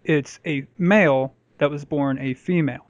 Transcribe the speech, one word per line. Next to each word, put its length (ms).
it's 420
a 200
male 560
that 140
was 120
born 360
a 140
female? 560